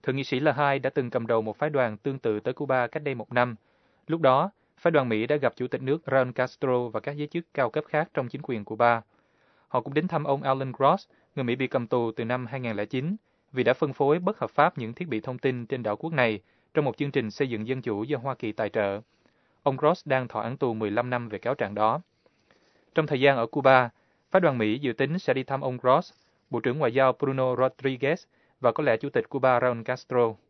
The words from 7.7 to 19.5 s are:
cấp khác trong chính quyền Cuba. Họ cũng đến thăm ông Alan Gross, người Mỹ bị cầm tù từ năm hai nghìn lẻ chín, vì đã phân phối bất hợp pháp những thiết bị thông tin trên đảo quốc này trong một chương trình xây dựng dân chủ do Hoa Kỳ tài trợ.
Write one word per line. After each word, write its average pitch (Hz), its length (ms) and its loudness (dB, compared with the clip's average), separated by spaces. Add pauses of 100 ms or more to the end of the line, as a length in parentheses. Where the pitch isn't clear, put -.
cấp 151 180 -4
khác 156 260 -2
trong 127 140 -2
chính 139 140 -10
quyền 110 220 -6
Cuba. 113 380 4 (680)
Họ 127 120 0
cũng 135 140 -10
đến 160 140 0
thăm 156 160 -2
ông 143 180 -2
Alan 135 360 -2
Gross, 151 300 4 (260)
người 135 100 -4
Mỹ 120 120 0
bị 131 100 -2
cầm 120 200 -2
tù 117 260 0
từ 123 120 -6
năm 123 220 -4
hai 131 140 -8
nghìn 113 160 -4
lẻ 104 80 -4
chín, 151 320 -4 (360)
vì 127 120 0
đã 127 100 4
phân 143 180 -2
phối 147 260 2
bất 185 200 -4
hợp 117 120 -4
pháp - 280 2
những 113 140 -8
thiết 175 160 -10
bị 113 120 -2
thông 127 180 -10
tin 123 280 -4
trên 123 160 -6
đảo 107 140 -2
quốc 165 160 -8
này 117 280 2 (340)
trong 151 100 2
một 123 120 -2
chương 143 140 -4
trình 117 200 -2
xây 135 180 -2
dựng 110 200 -6
dân 131 140 -4
chủ 107 200 -4
do 135 160 -4
Hoa 127 160 -6
Kỳ 110 180 -6
tài 107 160 -2
trợ. 101 320 0 (640)